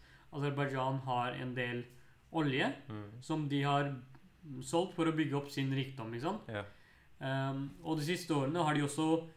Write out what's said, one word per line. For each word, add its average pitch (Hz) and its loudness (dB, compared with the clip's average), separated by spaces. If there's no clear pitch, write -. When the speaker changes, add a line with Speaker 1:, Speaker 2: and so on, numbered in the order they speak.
Speaker 1:
Aserbajdsjan 135 0
har 123 0
en 127 -4
del 123 -2
olje, 160 2
Speaker 2:
Mm. 107 -10
Speaker 1:
som 151 -2
de 139 2
har 143 2
solgt 175 0
for 165 2
å 160 4
bygge 151 2
opp 143 -2
sin 135 0
rikdom, 127 -2
ikke 117 -4
sant? 196 -2
Speaker 2:
Ja. 104 -2
Speaker 1:
Ehm, 135 -2
og 160 0
de 151 -2
siste 175 0
årene 151 2
har 151 2
de 147 2
også 160 2